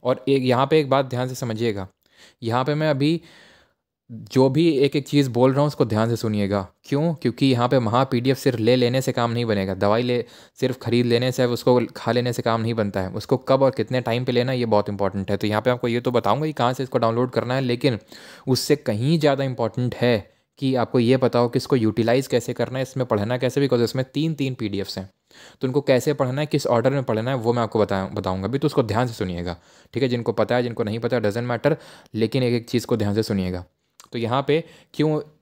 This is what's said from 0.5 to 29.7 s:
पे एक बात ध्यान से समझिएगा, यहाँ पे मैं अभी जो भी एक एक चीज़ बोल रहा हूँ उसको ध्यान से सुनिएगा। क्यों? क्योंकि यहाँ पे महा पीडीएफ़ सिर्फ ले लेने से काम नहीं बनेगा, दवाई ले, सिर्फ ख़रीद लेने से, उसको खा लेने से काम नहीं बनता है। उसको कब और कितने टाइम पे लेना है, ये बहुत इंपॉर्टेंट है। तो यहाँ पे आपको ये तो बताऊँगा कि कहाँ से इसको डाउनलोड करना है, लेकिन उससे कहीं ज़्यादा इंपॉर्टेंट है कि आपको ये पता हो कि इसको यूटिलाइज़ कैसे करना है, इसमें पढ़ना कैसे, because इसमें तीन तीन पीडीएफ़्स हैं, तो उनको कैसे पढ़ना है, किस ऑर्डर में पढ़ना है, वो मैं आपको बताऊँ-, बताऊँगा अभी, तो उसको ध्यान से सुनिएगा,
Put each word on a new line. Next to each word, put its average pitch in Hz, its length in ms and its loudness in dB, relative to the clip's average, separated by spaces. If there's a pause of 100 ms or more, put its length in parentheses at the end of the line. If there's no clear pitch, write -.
पे 160 120 4
एक 139 100 0
बात 135 160 2
ध्यान 127 220 -4
से 127 80 -10
समझिएगा, 110 520 -4 (560)
यहाँ 120 220 0
पे 147 100 -2
मैं 156 140 0
अभी 147 320 0 (920)
जो 117 380 2
भी 160 280 4
एक 135 180 2
एक 139 120 -2
चीज़ 143 220 2
बोल 123 220 4
रहा 135 80 0
हूँ 147 80 2
उसको 143 180 0
ध्यान 110 240 0
से 117 60 2
सुनिएगा। 101 520 -2 (160)
क्यों? 156 300 -2
क्योंकि 139 320 -2
यहाँ 123 240 4
पे 135 100 4
महा 117 240 2
पीडीएफ़ 127 340 0
सिर्फ 120 220 0
ले 117 160 4
लेने 127 260 2
से 131 100 -2
काम 120 200 0
नहीं 120 140 -2
बनेगा, 98 280 0
दवाई 101 280 2
ले, 123 240 -2 (340)
सिर्फ 127 220 -2
ख़रीद 120 240 2
लेने 120 260 0
से, 127 140 0
उसको 123 340 2 (160)
खा - 160 -4
लेने 123 220 0
से 123 80 -6
काम 113 200 0
नहीं 113 120 -2
बनता 101 280 -2
है। 92 80 -4
उसको 107 280 -2
कब 135 240 2
और 131 100 4
कितने 123 300 -4
टाइम 123 240 -2
पे 127 60 -2
लेना 123 200 2
है, 127 80 -2
ये 120 60 0
बहुत 107 240 2
इंपॉर्टेंट 98 420 -4
है। 101 60 0
तो 107 100 -2
यहाँ 107 140 2
पे 127 80 2
आपको 123 180 -2
ये 117 120 0
तो 123 120 -2
बताऊँगा 120 340 0
कि 151 80 -4
कहाँ 127 200 0
से 135 100 -6
इसको 127 140 -4
डाउनलोड 117 340 0
करना 120 220 -2
है, 135 80 0
लेकिन 123 380 0 (480)
उससे 131 280 2
कहीं 131 440 0
ज़्यादा 139 240 2
इंपॉर्टेंट 123 520 -4
है 120 360 0 (280)
कि 131 160 0
आपको 123 240 0
ये 123 180 4
पता 123 220 2
हो 120 100 2
कि 135 80 -4
इसको - 180 0
यूटिलाइज़ 113 540 2
कैसे 123 240 -2
करना 123 260 -4
है, 131 40 -4
इसमें 127 240 -4
पढ़ना 110 300 0
कैसे, 127 240 0
because 123 220 2
इसमें 131 300 -2
तीन 156 200 -2
तीन 139 200 -4
पीडीएफ़्स 101 440 -6
हैं, 95 120 -10 (520)
तो 135 60 -2
उनको 131 140 0
कैसे 139 320 2
पढ़ना 135 280 -2
है, 151 60 -4
किस - 200 -2
ऑर्डर 120 240 2
में 139 120 -2
पढ़ना 113 280 -2
है, 135 60 -2
वो 117 160 0
मैं 120 100 0
आपको 110 160 0
बताऊँ-, 98 340 0
बताऊँगा 95 340 -4
अभी, 135 120 -4
तो 160 60 -2
उसको 139 180 0
ध्यान 113 240 0
से 113 60 -8
सुनिएगा, 87 440 -6 (360)